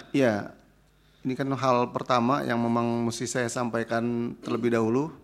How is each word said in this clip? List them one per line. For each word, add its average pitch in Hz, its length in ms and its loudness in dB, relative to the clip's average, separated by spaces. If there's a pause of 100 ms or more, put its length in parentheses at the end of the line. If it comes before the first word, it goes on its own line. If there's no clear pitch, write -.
(120)
Iya. 120 400 2 (720)
Ini 131 80 -2
kan 135 240 -2
hal 123 400 2
pertama 127 480 2
yang 120 160 0
memang 117 480 0
mesti 117 160 -4
saya 120 240 -2
sampaikan 117 960 -2
terlebih 117 320 0
dahulu. 120 480 0